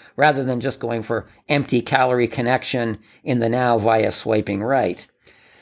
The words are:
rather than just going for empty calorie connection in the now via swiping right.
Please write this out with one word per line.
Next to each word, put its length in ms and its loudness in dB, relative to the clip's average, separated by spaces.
rather 260 4
than 180 -2
just 200 -6
going 220 -4
for 260 -6
empty 320 0
calorie 440 2
connection 760 -2
in 180 0
the 100 0
now 260 2
via 340 2
swiping 520 -2
right. 440 -2